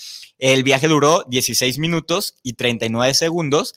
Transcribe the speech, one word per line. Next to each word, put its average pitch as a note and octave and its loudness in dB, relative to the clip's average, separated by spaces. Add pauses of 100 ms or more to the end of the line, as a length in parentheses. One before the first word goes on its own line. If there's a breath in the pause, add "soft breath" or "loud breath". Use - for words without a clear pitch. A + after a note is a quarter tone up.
(380 loud breath)
El C3 2
viaje C3+ 2
duró D#3+ 4
dieciséis B2+ -2
minutos E3+ -4
y B2 -8
treinta A#2+ -2
y A2+ -4
nueve B2 0
segundos, E3 -2